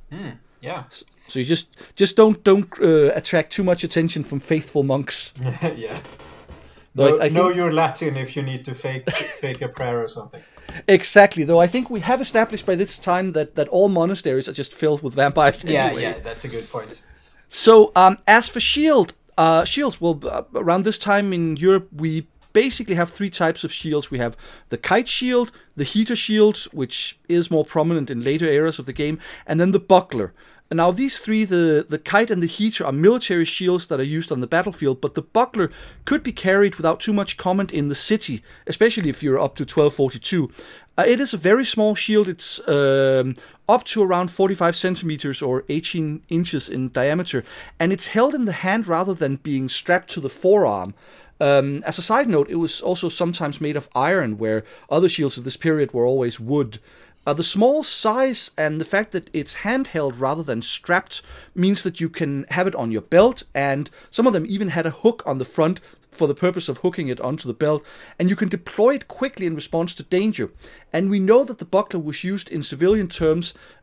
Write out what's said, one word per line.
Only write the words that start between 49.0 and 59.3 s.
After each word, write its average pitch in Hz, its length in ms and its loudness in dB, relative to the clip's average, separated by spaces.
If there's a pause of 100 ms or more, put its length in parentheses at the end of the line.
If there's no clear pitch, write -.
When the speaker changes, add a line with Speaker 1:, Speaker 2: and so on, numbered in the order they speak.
Speaker 2:
than 147 240 -2
being 135 320 -4
strapped - 420 -2
to 180 100 -8
the 135 100 -6
forearm. 117 640 2 (440)
Um, 139 460 2
as - 140 -6
a 175 40 -6
side 240 260 0
note, 151 200 2
it 180 80 -6
was 165 240 -4
also 180 300 -2
sometimes 170 500 -4
made 147 160 -4
of 143 180 -8
iron, 135 440 0
where 110 260 -2 (240)
other 175 220 4
shields 143 260 -2
of 123 80 -14
this 131 120 -8
period 156 360 0
were 120 140 2
always 127 340 0
wood. 120 380 -2 (460)
Uh, 147 80 -2
the 156 120 -2
small 254 400 2
size 240 720 -2
and 156 220 -2
the 156 40 -6
fact 208 280 -4
that - 200 -8